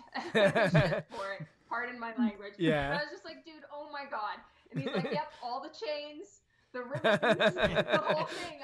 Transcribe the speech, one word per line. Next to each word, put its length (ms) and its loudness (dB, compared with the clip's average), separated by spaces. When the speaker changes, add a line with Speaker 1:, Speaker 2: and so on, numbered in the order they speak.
Speaker 1:
<laughs> 120 -20
Speaker 2:
<laughs> 180 -6
Speaker 1:
shit 760 6
for 300 -6
it. 60 -12
Pardon 280 -6
my 200 -8
language. 400 0
Speaker 2:
Yeah. 320 2
Speaker 1:
But 100 0
I 40 -2
was 80 -8
just 120 -14
like, 220 -14
"Dude, 180 -20
oh 160 -12
my 220 -8
God." 240 -6
And 100 -4
he's 120 -4
like, 120 -2
Speaker 2:
<laughs> 80 -4
Speaker 1:
"Yep, 180 -4
all 200 -6
the 80 -12
chains, 720 -8
the 80 -8
ribbons, 200 -6
Speaker 2:
<laughs> 540 4
Speaker 1:
the 480 2
whole 220 2
thing." 380 -8